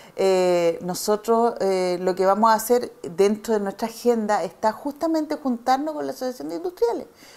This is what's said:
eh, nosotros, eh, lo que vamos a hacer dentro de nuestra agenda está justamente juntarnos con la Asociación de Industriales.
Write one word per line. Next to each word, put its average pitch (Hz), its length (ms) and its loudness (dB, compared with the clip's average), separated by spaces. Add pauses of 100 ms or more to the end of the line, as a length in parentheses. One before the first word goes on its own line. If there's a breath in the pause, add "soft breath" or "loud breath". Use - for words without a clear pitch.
(160 loud breath)
eh, 180 680 2
nosotros, 214 760 0
eh, 185 400 0
lo 185 160 0
que 185 100 2
vamos 208 240 4
a 220 40 6
hacer 240 480 0
dentro 202 520 0
de 208 60 2
nuestra 202 300 -6
agenda 214 520 0
está 214 300 -2
justamente 311 640 -4
juntarnos 269 600 -2
con 294 100 -6
la 269 80 -6
Asociación 262 340 -8
de 339 80 -8
Industriales. 359 520 -2 (300 loud breath)